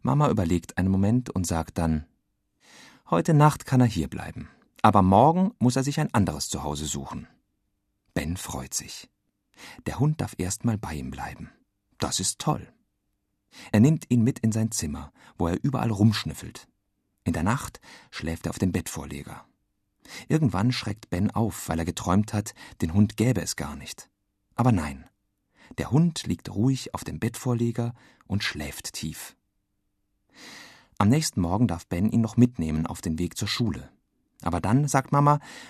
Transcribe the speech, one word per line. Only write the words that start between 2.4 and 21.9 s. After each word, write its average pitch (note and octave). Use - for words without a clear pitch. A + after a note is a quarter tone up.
„Heute E3+
Nacht D3
kann B2+
er A#2+
hier E2
bleiben, -
aber G#2+
morgen D3
muss B2
er C3+
sich C#3+
ein D3+
anderes E2
Zuhause D2+
suchen.“ C#2+
Ben D#2+
freut C2
sich. -
Der -
Hund D3+
darf G2
erst F#2
mal A2
bei F#2
ihm C2
bleiben. C#2+
Das -
ist -
toll. -
Er G#2+
nimmt C#3+
ihn A#2+
mit A#2+
in A2+
sein A2+
Zimmer, D2+
wo F2
er E2+
überall B2+
rumschnüffelt. G#2
In E2+
der D#2+
Nacht A2+
schläft -
er D#2+
auf -
dem F#2
Bettvorleger. D2
Irgendwann B2
schreckt -
Ben F#2
auf, -
weil E2
er E2
geträumt F#2